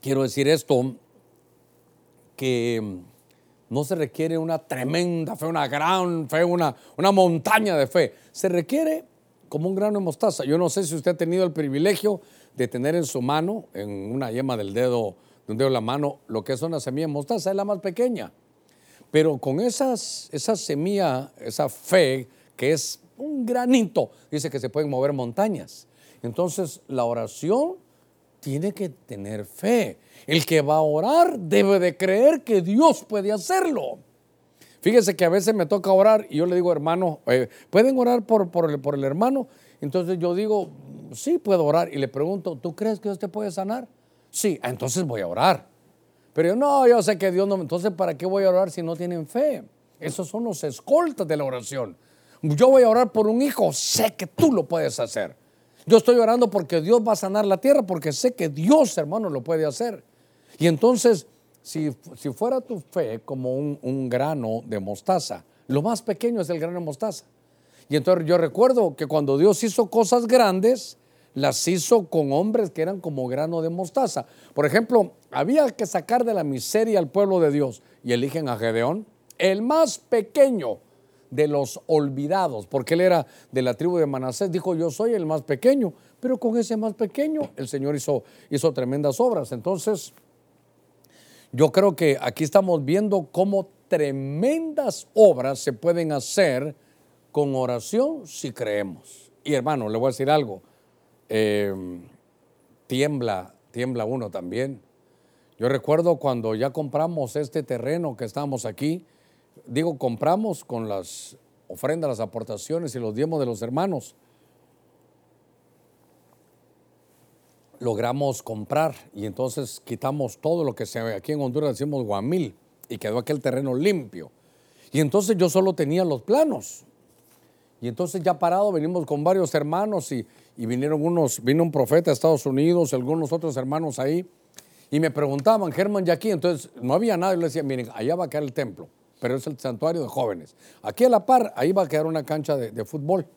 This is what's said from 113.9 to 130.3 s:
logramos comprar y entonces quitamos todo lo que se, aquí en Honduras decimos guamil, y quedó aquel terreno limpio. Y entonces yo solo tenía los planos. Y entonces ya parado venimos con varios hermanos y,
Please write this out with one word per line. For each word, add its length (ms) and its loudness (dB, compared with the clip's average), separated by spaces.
logramos 640 -2
comprar 520 -4
y 140 -10
entonces 580 -8
quitamos 540 -6
todo 260 -2
lo 100 -4
que 120 -10
se, 140 -8
aquí 320 -6
en 80 -4
Honduras 380 -2
decimos 260 -4
guamil, 500 -4
y 100 -10
quedó 200 -4
aquel 220 -4
terreno 340 -2
limpio. 560 -2
Y 80 0
entonces 360 2
yo 120 4
solo 260 2
tenía 300 0
los 180 -2
planos. 640 0
Y 80 -8
entonces 340 -6
ya 160 2
parado 340 2
venimos 320 -2
con 180 -4
varios 320 2
hermanos 580 -2
y, 140 -6